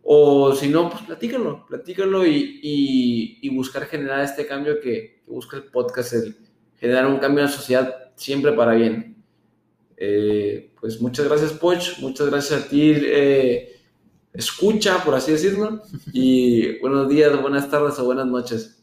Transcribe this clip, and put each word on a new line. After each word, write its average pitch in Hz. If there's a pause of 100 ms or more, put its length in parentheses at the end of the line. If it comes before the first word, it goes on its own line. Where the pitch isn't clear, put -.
o 143
si 143
no, 165
pues -
platícalo, 226
platícalo 190
y, 143
y, 131
y 139
buscar 135
generar 139
este 139
cambio 147
que, 110
que -
busca 127
el 135
podcast, 123
el 113 (400)
generar 127
un 139
cambio 143
en 143
la -
sociedad -
siempre 139
para 113
bien. 113 (840)
Eh, 104
pues 113
muchas 127
gracias, 151
Poch, 175
muchas 135
gracias 143
a -
ti, 151
eh, 139 (540)
escucha, 190
por 147
así 131
decirlo, 202 (320)
y 127
buenos 135
días, 143
buenas 139
tardes 147
o 127
buenas 131
noches. 120